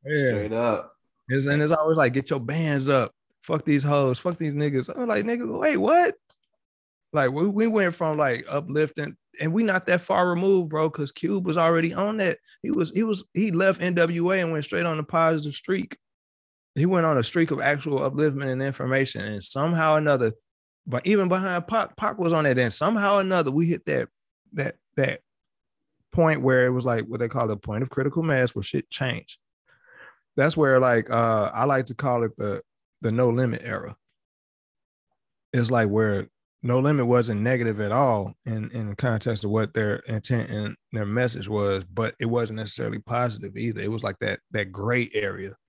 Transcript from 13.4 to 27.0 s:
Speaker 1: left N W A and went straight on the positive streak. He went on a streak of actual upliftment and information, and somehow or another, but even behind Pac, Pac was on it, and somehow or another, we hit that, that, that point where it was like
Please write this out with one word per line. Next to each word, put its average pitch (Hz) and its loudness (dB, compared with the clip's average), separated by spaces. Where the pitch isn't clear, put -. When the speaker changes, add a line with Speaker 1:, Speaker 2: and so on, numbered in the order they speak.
Speaker 1:
left 185 2
N 180 0
W 170 2
A 190 0
and 170 -2
went 151 -4
straight 170 -2
on 160 -2
the 156 -4
positive 160 0
streak. - -6
He 147 2
went 180 2
on 151 4
a 117 2
streak 165 0
of 135 -4
actual 143 0
upliftment 139 0
and 131 -2
information, 135 -2
and 104 -8
somehow 160 2
or 151 4
another, 135 2
but 123 -4
even 196 4
behind 180 -2
Pac, 220 -2
Pac 214 -4
was 170 2
on 156 2
it, 127 4
and 120 2
somehow 202 2
or 196 4
another, 180 0
we 160 2
hit 170 -2
that, 131 -2
that, 143 -4
that - -2
point 156 2
where 127 4
it 127 2
was 127 -2
like 117 0